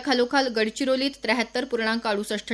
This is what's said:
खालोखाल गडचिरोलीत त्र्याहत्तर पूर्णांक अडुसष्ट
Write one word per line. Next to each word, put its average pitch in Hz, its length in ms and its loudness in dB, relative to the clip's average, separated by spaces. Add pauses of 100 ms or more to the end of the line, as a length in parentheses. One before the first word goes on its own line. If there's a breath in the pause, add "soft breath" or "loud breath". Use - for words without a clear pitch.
खालोखाल 262 440 2
गडचिरोलीत 254 640 0 (120)
त्र्याहत्तर 233 420 0
पूर्णांक 226 420 -2
अडुसष्ट 208 480 -2